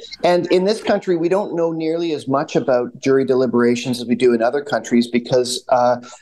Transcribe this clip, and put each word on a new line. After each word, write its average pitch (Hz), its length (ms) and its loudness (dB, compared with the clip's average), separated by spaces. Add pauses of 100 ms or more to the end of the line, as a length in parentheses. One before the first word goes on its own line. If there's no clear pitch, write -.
(240)
And 175 260 2
in 180 140 4
this 202 180 0
country, 196 360 0
we 165 100 0
don't 175 280 -2
know 170 160 0
nearly 160 420 -2
as 135 120 -6
much 139 300 -2
about 123 440 0
jury 135 260 2
deliberations 120 760 0
as 120 80 -10
we 120 80 0
do 123 180 4
in 113 80 0
other 127 200 0
countries 117 460 0
because, 120 640 -2
uh, 123 280 2 (240)